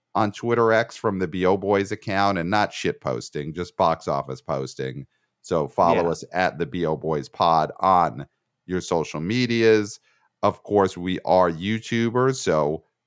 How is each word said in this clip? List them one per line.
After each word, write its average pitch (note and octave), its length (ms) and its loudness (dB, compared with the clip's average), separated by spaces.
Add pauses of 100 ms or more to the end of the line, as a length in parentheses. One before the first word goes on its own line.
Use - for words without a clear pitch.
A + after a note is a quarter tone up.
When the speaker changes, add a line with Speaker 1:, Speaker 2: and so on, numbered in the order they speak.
(160)
Speaker 1:
on G#2 160 2
Twitter A#2 420 2
X A2+ 240 0
from G2+ 220 -2
the F#2 80 0
B F2+ 180 -2
O F#2 100 6
Boys G2+ 360 0
account, G2+ 480 -2
and E2+ 100 -4
not G#2 240 0
shit - 260 -4
posting, D2 540 -6
just F2 240 -10
box E2 300 0
office C2+ 340 -4
posting. C2+ 640 -8 (380)
So D#2+ 240 -2
follow E2+ 380 2
Speaker 2:
Yeah. E2+ 40 0
Speaker 1:
us D#2+ 140 -4 (100)
at F2+ 240 0
the E2 80 -4
B E2 220 -6
O D#2 100 -2
Boys D2+ 320 -4
Pod D#2+ 500 2
on F#2 480 2 (380)
your F2+ 160 -4
social D#2 400 -4
medias. A2+ 760 2 (440)
Of G2+ 200 0
course, G2 340 2
we F2+ 240 -4
are F2+ 300 4
YouTubers, A#2 840 -2
so D#2 480 -2 (240)